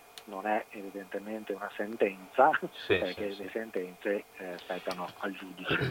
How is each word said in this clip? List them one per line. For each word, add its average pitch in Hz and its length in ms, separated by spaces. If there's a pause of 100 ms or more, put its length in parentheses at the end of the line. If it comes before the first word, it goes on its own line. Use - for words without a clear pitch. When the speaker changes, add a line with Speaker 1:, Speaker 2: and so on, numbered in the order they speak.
(240)
Speaker 1:
non 98 220
è 107 240
evidentemente 101 800
una 98 220
sentenza, 107 760 (220)
Speaker 2:
Sì, - 240
Speaker 1:
perché 98 360
Speaker 2:
sì, 101 100
Speaker 1:
le 95 60
Speaker 2:
sì. - 20
Speaker 1:
sentenze, 104 760 (120)
eh, 90 220
spettano 90 480 (120)
al 98 140
giudice. 92 460 (120)